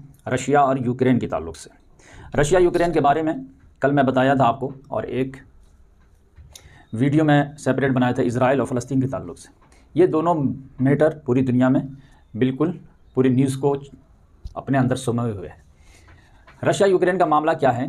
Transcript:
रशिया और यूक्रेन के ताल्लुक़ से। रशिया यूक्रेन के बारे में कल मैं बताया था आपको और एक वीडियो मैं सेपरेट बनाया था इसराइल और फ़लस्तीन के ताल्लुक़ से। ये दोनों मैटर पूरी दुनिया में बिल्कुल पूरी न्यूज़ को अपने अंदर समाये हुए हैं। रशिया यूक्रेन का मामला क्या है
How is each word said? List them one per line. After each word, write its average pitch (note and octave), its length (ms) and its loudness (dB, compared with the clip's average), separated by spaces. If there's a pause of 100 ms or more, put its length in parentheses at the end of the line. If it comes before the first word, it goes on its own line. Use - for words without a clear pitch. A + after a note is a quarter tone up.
(280)
रशिया C3+ 360 2
और C3+ 220 0
यूक्रेन B2 340 2
के A2 80 -4
ताल्लुक़ D#2+ 300 -8
से। - 120 -20 (680)
रशिया D3+ 240 2
यूक्रेन F3 340 2
के D#3 80 0
बारे D3+ 220 2
में E3 220 -6 (360)
कल C3+ 100 2
मैं C#3+ 140 2
बताया C3 300 2
था B2+ 100 2
आपको A#2+ 280 -2 (180)
और A2+ 140 -6
एक C3+ 320 -6 (1600)
वीडियो C#3+ 280 0
मैं D3 180 4 (180)
सेपरेट C3 320 -2
बनाया B2 220 0
था B2+ 100 -2
इसराइल B2 380 0
और A2+ 60 -4
फ़लस्तीन C3 340 -4
के B2+ 60 -2
ताल्लुक़ F2 300 -10
से। - 120 -20 (460)
ये E3+ 140 4
दोनों D#3+ 260 0 (460)
मैटर C#3+ 440 2
पूरी B2 180 2
दुनिया B2+ 260 2
में C#3 180 0 (460)
बिल्कुल C3 360 -2 (480)
पूरी B2+ 120 2
न्यूज़ C3 300 0
को C#3+ 140 0 (800)
अपने - 220 -2
अंदर C3+ 180 4
समाये A#2 380 -2
हुए F2 140 -12
हैं। - 160 -20 (1000)
रशिया E3+ 260 2
यूक्रेन F3+ 280 2
का F3+ 80 2
मामला D3+ 280 2
क्या C#3 180 0
है A#2+ 180 -4